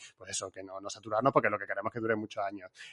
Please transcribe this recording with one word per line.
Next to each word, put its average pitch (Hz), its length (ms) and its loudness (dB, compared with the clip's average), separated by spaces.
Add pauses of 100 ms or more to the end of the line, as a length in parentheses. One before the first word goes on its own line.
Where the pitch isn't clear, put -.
(160)
pues 95 140 -14
eso, 98 200 -4
que 95 120 -12
no, 98 180 -10
no 101 80 -8
saturarnos, 110 440 4
porque 113 180 6
lo 104 80 2
que 101 80 -8
queremos 98 240 -2
es - 40 -6
que 120 60 -6
dure 110 160 2
muchos 107 260 -4
años. 98 280 -6 (220)